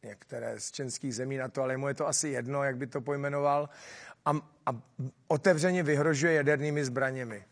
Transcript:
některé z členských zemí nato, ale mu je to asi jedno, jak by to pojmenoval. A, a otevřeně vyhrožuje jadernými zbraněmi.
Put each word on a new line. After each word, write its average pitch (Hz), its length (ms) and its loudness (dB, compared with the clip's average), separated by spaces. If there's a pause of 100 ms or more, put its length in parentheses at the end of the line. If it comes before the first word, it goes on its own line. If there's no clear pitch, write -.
některé 113 560 -10
z - 120 -10
členských 131 440 -6
zemí 131 220 -4
nato, 131 240 -4
ale 131 160 0
mu 139 100 -2
je 139 60 -2
to 143 140 -2
asi 156 220 0
jedno, 135 340 -2
jak 135 140 0
by 131 100 -6
to 135 140 -4
pojmenoval. 143 680 0 (560)
A, - 80 2 (320)
a 120 160 -4 (460)
otevřeně 175 560 4
vyhrožuje 151 500 4
jadernými 147 520 2
zbraněmi. 127 680 -2